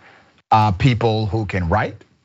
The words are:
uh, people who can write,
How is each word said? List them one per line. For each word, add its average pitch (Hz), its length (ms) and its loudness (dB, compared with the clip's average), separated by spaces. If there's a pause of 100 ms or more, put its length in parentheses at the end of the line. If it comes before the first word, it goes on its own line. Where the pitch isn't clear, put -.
(520)
uh, 110 200 4
people 110 540 0
who 110 200 -2
can 90 240 -4
write, 104 340 -2 (220)